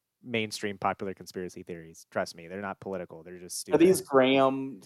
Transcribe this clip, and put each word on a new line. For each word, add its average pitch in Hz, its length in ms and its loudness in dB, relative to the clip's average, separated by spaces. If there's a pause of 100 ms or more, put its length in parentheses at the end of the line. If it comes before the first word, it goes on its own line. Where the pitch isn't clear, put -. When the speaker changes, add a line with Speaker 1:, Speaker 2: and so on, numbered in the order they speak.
(260)
Speaker 1:
mainstream 107 520 -4
popular 98 360 -4
conspiracy 90 500 -12
theories. 82 480 -14
Trust 95 240 -4
me, 85 120 -18
they're 95 140 -10
not 98 180 -8
political. 90 440 -10
They're 90 160 -16
just - 300 -12
Speaker 2:
Are 147 80 4
these 180 200 6
Speaker 1:
stupid. - 120 -10
Speaker 2:
Graham 135 760 4